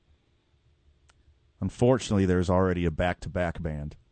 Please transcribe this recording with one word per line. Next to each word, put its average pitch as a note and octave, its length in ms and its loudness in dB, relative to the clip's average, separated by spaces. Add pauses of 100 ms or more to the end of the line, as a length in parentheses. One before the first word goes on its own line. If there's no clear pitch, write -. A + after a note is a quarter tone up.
(1600)
Unfortunately, G#2 680 2
there's F2+ 240 2
already F2+ 340 2
a E2+ 60 0
back-to-back F2 720 -4
band. D2+ 340 -8 (160)